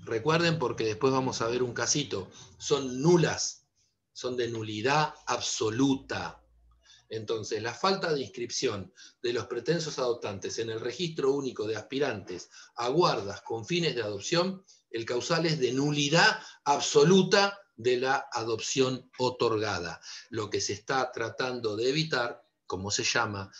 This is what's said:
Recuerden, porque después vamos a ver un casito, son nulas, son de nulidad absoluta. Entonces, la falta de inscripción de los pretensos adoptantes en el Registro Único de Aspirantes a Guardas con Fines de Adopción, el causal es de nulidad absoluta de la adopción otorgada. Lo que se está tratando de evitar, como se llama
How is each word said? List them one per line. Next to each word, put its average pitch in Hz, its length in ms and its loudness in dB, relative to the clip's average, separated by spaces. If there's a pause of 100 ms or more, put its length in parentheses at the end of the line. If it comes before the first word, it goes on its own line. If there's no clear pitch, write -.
Recuerden, 156 540 0
porque 113 280 -2
después 110 260 2
vamos 131 300 0
a 113 60 0
ver 123 140 0
un 120 120 -4
casito, 117 560 -2 (260)
son 131 460 -2
nulas, 156 640 2 (480)
son 127 240 -6
de 117 100 0
nulidad 113 640 0 (140)
absoluta. 113 1160 -2 (680)
Entonces, 110 520 -6
la 117 120 -4
falta 185 400 0
de 135 80 -2
inscripción 117 680 -6 (320)
de 120 120 -2
los 117 140 -4
pretensos 151 500 -2
adoptantes 117 640 -4
en 113 100 -4
el 110 100 -6
Registro 135 520 -2
Único 127 340 -4
de 110 100 -4
Aspirantes 104 720 -6 (280)
a 120 120 -2
Guardas 135 540 0
con 113 240 -8
Fines 165 280 0
de 120 60 -2
Adopción, 165 640 -2 (240)
el 113 160 -6
causal 127 400 0
es 156 140 2
de 123 140 0
nulidad 147 680 4 (240)
absoluta 180 960 6 (160)
de 123 220 2
la 131 340 0
adopción 123 840 -2
otorgada. 107 840 0 (300)
Lo 107 180 -4
que - 140 -2
se - 100 -2
está 127 400 -2
tratando 113 640 -4
de 120 140 0
evitar, 143 500 -2 (260)
como 98 240 -6
se 117 140 -2
llama 101 560 -2